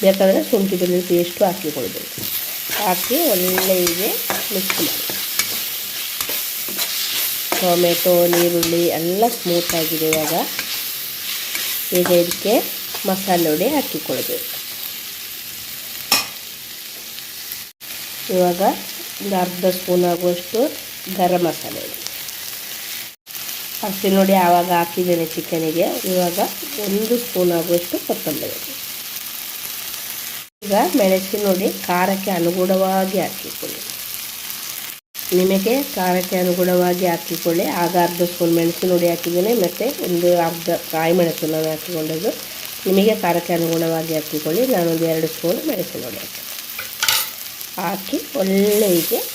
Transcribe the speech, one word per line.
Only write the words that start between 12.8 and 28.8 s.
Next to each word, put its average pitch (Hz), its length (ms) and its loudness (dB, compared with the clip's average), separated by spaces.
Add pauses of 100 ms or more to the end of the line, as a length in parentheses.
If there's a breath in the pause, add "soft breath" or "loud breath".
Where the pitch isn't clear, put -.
ಮಸಾಲೆ 190 440 2
ಹುಡಿ 180 220 2
ಹಾಕಿಕೊಳ್ಬೇಕು. - 760 -4 (3750)
ಇವಾಗ 180 260 4 (600)
ಒಂದು 196 200 0
ಅರ್ಧ 180 240 -2 (140)
ಸ್ಪೂನ್ 180 320 4
ಆಗುವಷ್ಟು 175 480 0 (580)
ಗರಂ 185 300 4
ಮಸಾಲೆ - 340 -4
ಹುಡಿ - 180 -10 (1800)
ಹಾಕ್ತೀನಿ 196 380 0
ನೋಡಿ. 190 140 6 (120)
ಆವಾಗ 175 240 6 (100)
ಹಾಕಿದ್ದೇನೆ 170 540 2
ಚಿಕನಿಗೆ. 160 520 0 (260)
ಇವಾಗ 180 280 2 (460)
ಒಂದು 214 300 2 (100)
ಸ್ಪೂನ್ 180 320 2
ಆಗುವಷ್ಟು 175 380 0 (120)
ಕೊತ್ತಂಬರಿ. 139 500 -4 (2000)